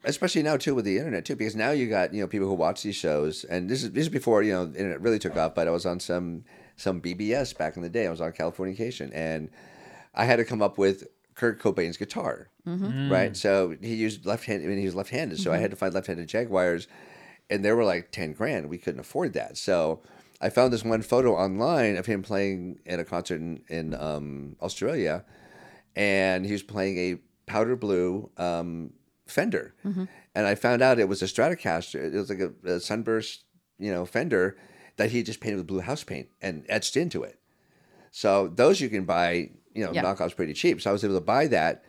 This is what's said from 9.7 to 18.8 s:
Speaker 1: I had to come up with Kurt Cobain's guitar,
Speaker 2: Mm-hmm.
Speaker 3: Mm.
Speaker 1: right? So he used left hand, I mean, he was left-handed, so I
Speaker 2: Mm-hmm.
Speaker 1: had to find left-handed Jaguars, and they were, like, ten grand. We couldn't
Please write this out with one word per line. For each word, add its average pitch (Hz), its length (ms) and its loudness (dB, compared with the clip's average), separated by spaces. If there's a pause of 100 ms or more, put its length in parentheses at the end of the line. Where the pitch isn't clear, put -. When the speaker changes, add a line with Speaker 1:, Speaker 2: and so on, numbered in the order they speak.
Speaker 1:
I 117 120 0
had 127 120 6
to 113 80 2
come 110 160 -2
up 101 160 2
with 98 300 2 (280)
Kurt 113 260 -2
Cobain's 87 360 0
guitar, - 520 -6 (180)
Speaker 2:
Mm-hmm. 185 180 -2
Speaker 3:
Mm. 135 260 -2
Speaker 1:
right? 95 260 2
So 95 440 2
he 113 140 -4
used 110 300 -2
left 107 200 -2
hand, 101 180 -2
I 80 40 -2
mean, 98 100 0
he 98 80 0
was 92 100 -2
left-handed, 113 440 -4
so 185 120 0
I - 40 4
Speaker 2:
Mm-hmm. 87 60 2
Speaker 1:
had 104 100 0
to 101 60 -10
find 95 160 0
left-handed 87 340 -4
Jaguars, 92 600 0 (640)
and 101 160 0
they 107 60 6
were, 117 140 4
like, 87 260 0
ten 78 220 -6
grand. 107 360 -4
We 85 80 -8
couldn't 76 220 -6